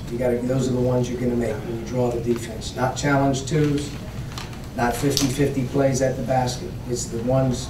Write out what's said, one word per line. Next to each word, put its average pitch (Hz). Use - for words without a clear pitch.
You 120
gotta, 120
those 127
are -
the 123
ones 123
you're 120
gonna 120
make 113
when 110
you -
draw 123
the 117
defense. -
Not 131
challenge 139
twos, 147
not 120
fifty 139
fifty 131
plays 135
at 131
the -
basket. 127
It's 120
the 113
ones 127